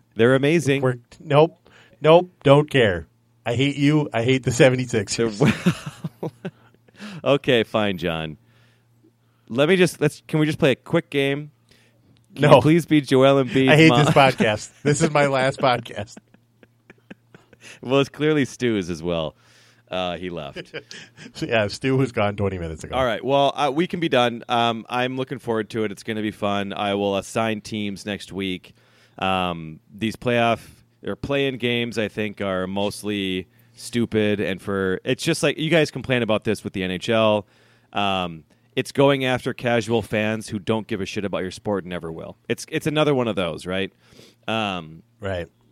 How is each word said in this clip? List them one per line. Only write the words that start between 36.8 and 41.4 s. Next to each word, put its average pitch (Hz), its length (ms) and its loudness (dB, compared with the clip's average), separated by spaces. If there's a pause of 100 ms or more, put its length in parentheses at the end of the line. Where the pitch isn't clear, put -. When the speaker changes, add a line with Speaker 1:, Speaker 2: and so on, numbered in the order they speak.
Speaker 1:
N 92 80 -4
H 90 180 -6
L. 107 360 2 (460)
Um, 92 520 -4 (300)
it's - 180 -4
going 139 340 4
after 127 260 -2
casual 117 480 0
fans 107 480 -4
who 107 100 -8
don't 110 280 -4
give 104 160 -6
a 92 40 -6
shit 101 180 -6
about 90 180 -4